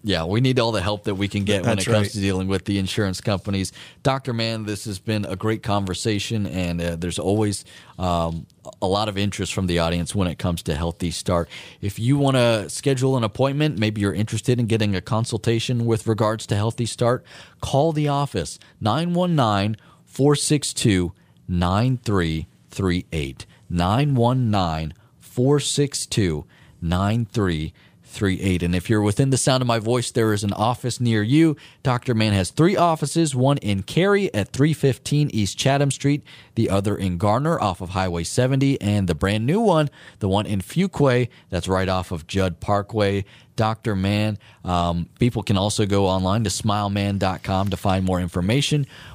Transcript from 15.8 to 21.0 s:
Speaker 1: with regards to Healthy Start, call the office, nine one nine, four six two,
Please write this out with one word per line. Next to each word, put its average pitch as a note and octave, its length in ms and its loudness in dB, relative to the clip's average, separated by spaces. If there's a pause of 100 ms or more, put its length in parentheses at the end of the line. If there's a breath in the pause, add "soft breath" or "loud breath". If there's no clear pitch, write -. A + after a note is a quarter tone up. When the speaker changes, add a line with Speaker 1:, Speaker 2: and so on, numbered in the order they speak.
Speaker 1:
with A2+ 200 0
regards A2 420 0
to - 60 0
Healthy A2 300 -2
Start, A#2+ 400 0 (380 loud breath)
call D#3 300 2
the D3+ 140 0
office, C#3+ 520 -2 (240 loud breath)
nine D#3+ 320 0
one F3 200 0
nine, G#2+ 400 2 (300 soft breath)
four C#3+ 320 2
six - 380 0
two, F#2 400 2 (340 soft breath)